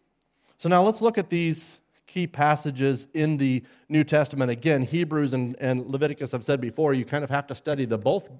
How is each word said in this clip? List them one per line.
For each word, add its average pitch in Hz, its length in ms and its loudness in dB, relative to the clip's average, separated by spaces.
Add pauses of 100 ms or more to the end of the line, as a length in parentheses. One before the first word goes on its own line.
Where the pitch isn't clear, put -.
(600)
So 170 100 -2
now 180 140 6
let's 220 180 2
look 226 180 2
at 185 100 -4
these 165 500 -2 (280)
key 180 180 -4
passages 143 880 0
in 156 240 0
the 131 260 0 (260)
New 151 140 4
Testament. 139 460 0
Again, 131 320 0
Hebrews 151 520 0
and, 127 260 -2
and 127 280 -2
Leviticus, 139 460 -4
I've 120 100 -6
said 139 160 0
before, 131 340 0
you 127 120 0
kind 147 180 -4
of 123 60 -6
have 143 180 -2
to - 80 -10
study 143 300 -4
the 110 120 0
both 147 420 0